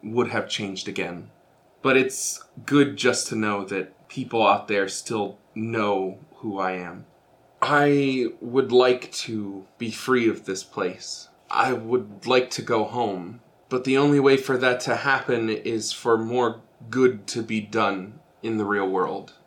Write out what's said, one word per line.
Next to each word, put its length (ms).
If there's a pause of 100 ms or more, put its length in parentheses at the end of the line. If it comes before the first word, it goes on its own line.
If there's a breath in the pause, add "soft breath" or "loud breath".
would 260
have 200
changed 400
again. 420 (520)
But 140
it's 460 (220)
good 320
just 320
to 80
know 280
that 440
people 380
out 220
there 200
still 500 (160)
know 640 (180)
who 220
I 140
am. 340 (540)
I 680 (140)
would 320
like 400
to 540 (120)
be 120
free 380
of 160
this 180
place. 680 (220)
I 220
would 540
like 240
to 120
go 220
home. 560 (280)
But 160
the 140
only 220
way 160
for 220
that 220
to 160
happen 520
is 440
for 240
more 440 (300)
good 380
to 140
be 180
done 600 (220)
in 160
the 60
real 240
world. 460 (120)